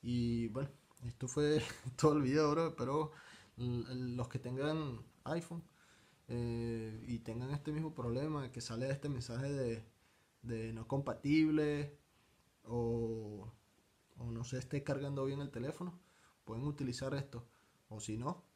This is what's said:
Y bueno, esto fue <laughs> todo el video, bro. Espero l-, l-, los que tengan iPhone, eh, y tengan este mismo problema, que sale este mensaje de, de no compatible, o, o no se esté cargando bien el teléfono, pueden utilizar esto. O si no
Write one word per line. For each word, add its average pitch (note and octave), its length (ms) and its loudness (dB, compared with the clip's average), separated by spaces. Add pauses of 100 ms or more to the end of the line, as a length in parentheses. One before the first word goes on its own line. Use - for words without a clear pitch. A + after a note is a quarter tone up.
Y A#2 480 2
bueno, C#3 200 -2 (360)
esto B2 240 -6
fue D3+ 340 4 (160)
<laughs> - 160 -8
todo D3+ 220 8
el D3 60 6
video, D3 280 6
bro. E3 160 4
Espero D3 460 0 (440)
l-, A#2+ 340 -2
l-, B2+ 240 -4
los A#2+ 120 -2
que C3 120 -4
tengan C#3 600 -2 (260)
iPhone, E3 380 -4 (640)
eh, A#2 800 -2
y A#2+ 120 -2
tengan A#2+ 320 -4
este D3 200 -4
mismo D#3 220 -2
problema, C3 580 -2
que A#2+ 100 -8
sale A#2+ 280 -2
este C#3+ 200 -2
mensaje B2+ 420 -2
de, A#2+ 340 0 (560)
de A2+ 320 -4
no A2+ 140 -6
compatible, D3 1080 4 (680)
o, A2+ 880 -2 (680)
o A#2+ 140 -6
no A#2 120 -4
se B2+ 140 -4
esté C#3 260 -2
cargando C#3 420 0
bien C#3 160 0
el C#3+ 100 -6
teléfono, E3+ 480 -6 (460)
pueden A2+ 200 -4
utilizar C3+ 500 -2
esto. B2+ 300 -6 (440)
O G#2+ 100 -8
si G#2+ 180 -4
no C#3+ 260 -4 (120)